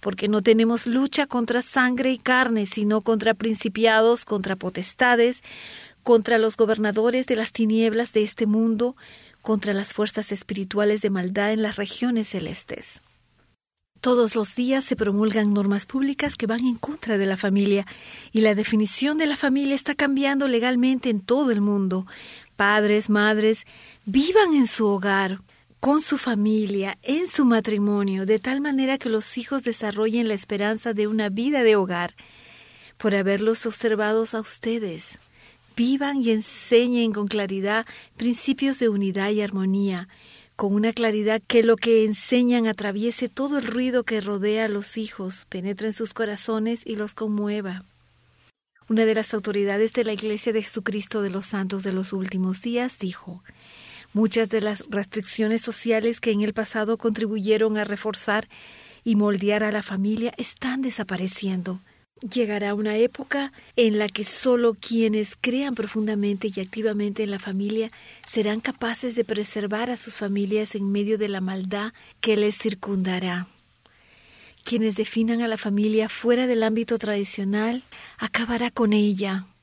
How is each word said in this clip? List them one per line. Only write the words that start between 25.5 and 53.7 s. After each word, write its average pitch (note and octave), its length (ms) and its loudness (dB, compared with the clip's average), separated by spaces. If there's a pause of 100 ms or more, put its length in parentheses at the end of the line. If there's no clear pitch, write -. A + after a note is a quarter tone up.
con D4 220 4
su C#4+ 160 2
familia, G#3 840 0
en D#4+ 240 0
su D4+ 180 2
matrimonio, G3+ 800 2
de A3 120 4
tal C4 220 -2
manera C4+ 360 0
que C4 120 -6
los A3 300 -2
hijos B3+ 260 -4
desarrollen A3 640 0
la G#3+ 60 0
esperanza G#3+ 580 -4
de G#3 160 0
una G#3+ 200 0
vida B3 360 0
de A3 100 6
hogar. F3+ 400 0 (840)
Por G3+ 180 0
haberlos G3+ 500 0
observados A3 680 0
a A3 60 -2
ustedes, G#3+ 800 -6 (580)
vivan C4+ 460 2
y A#3 80 2
enseñen A#3 840 2
con G#3 140 -2
claridad G3+ 600 -2 (300)
principios C4 640 -2
de A#3 100 2
unidad G3 420 0
y G#3+ 120 0
armonía, F#3+ 640 -2 (480)
con G3+ 160 -2
una G#3+ 220 2
claridad A3 520 0
que A#3 160 6
lo A3+ 140 6
que A3+ 300 4
enseñan A#3+ 600 2
atraviese G#3+ 640 -2
todo C#4 300 -2
el A#3 80 -4
ruido B3 380 0
que G#3+ 180 -2
rodea G#3 420 -2
a G#3+ 40 -2
los G3+ 280 -4
hijos, F#3+ 540 -8
penetre G3 380 -6
en A3 40 -4
sus A3 220 -6
corazones A3 720 -4
y A3 100 -6
los G#3 160 -6
conmueva. G#3 720 -4 (1040)
Una A3+ 160 4
de A3 100 4
las G#3+ 200 -2
autoridades G3+ 580 0
de A#3+ 120 0
la G#3+ 100 -2
Iglesia G#3+ 400 -4
de G#3+ 80 0
Jesucristo G#3 580 -4
de G3+ 80 -2
los F#3+ 160 -6
Santos G3 380 -4
de F#3+ 100 -4
los F#3+ 220 -4
Últimos F#3 480 -4
Días A#3+ 360 -4
dijo, F3+ 440 -10 (720)